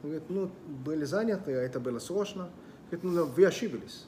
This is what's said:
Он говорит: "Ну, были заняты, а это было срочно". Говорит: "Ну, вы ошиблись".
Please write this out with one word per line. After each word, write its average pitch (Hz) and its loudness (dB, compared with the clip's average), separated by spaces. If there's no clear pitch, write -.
Он 147 -6
говорит: 156 -4
"Ну, 185 0
были 147 -2
заняты, 196 0
а 127 2
это 127 -2
было 120 -2
срочно". 185 -4
Говорит: 170 -6
"Ну, 170 4
вы 147 8
ошиблись". 160 -2